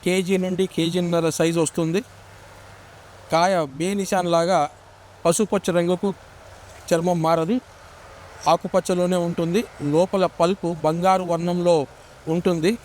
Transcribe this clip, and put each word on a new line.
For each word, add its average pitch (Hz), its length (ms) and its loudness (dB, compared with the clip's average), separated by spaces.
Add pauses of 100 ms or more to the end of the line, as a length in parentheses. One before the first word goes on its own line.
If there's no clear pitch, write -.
కేజీ 185 320 0
నుండి 185 280 -2
కేజీన్నర 170 640 -2
సైజు 170 300 0
వస్తుంది. 165 420 -2 (1300)
కాయ 170 340 2
బే 156 280 -4
నిశాన్ 185 380 -2
లాగా 170 380 2 (560)
పసుపచ్చ 185 460 0
రంగుకు 175 420 -2 (800)
చర్మం 170 280 0
మారదు, 165 380 0 (880)
ఆకుపచ్చలోనే 180 680 0
ఉంటుంది. 170 480 -2 (180)
లోపల 175 440 2
పల్పు 175 580 -2
బంగారు 180 400 2
వర్ణంలో 170 600 0 (420)
ఉంటుంది, 175 580 0